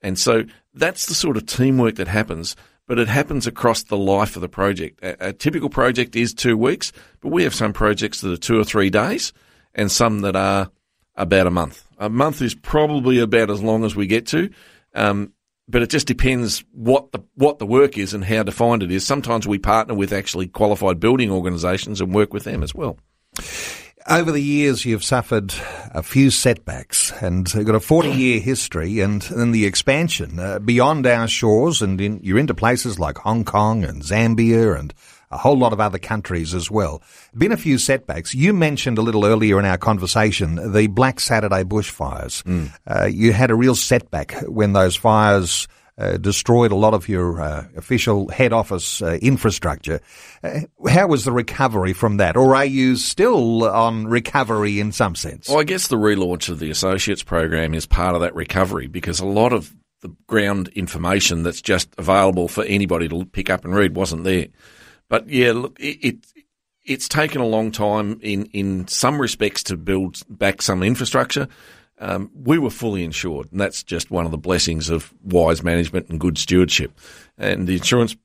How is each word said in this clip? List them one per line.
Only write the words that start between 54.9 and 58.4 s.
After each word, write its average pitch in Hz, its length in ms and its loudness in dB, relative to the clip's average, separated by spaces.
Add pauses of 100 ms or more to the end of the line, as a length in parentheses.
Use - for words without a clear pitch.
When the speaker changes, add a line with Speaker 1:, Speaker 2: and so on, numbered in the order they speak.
Speaker 2:
some 98 240 0
sense? - 340 -10
Speaker 1:
Well, 147 120 2
I 156 40 2
guess 185 220 -4
the 127 100 0
relaunch 95 520 0
of 82 100 -6
the 78 120 -6
Associates 95 520 -2
program 82 500 -2
is 80 140 -6
part 90 300 0
of 87 60 0
that 87 120 -2
recovery, 92 540 -2